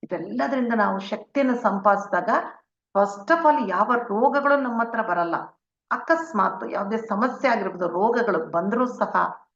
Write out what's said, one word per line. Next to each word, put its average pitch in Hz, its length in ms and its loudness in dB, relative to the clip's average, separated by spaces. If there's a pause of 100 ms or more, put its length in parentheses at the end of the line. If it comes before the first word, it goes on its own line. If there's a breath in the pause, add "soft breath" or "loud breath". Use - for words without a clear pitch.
ಇದೆಲ್ಲದರಿಂದ 233 720 -2
ನಾವು 196 240 0
ಶಕ್ತಿಯನ್ನು 254 560 -2
ಸಂಪಾದಿಸಿದಾಗ, 196 720 0 (680)
first 202 420 2
of 330 60 -4
all, 294 260 4
ಯಾವ 208 240 2
ರೋಗಗಳು 262 680 2
ನಮ್ಮ 240 220 -2
ಹತ್ರ 226 200 -2
ಬರಲ್ಲ. 175 340 0 (540)
ಅಕಸ್ಮಾತ್ 226 840 0
ಯಾವ್ದೇ 202 240 -2
ಸಮಸ್ಯೆ 226 540 0
ಆಗಿರ್ಬೋದು, 185 380 -2
ರೋಗಗಳು 196 500 2
ಬಂದ್ರೂ 196 480 0
ಸಹ, 196 300 -2 (400)